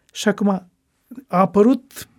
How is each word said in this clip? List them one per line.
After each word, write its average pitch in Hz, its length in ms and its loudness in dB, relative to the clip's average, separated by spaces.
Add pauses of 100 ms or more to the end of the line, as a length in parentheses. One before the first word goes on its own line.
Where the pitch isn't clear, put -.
(140)
Și - 140 -6
acum 202 220 -2 (800)
a 180 120 -4
apărut 208 680 0 (120)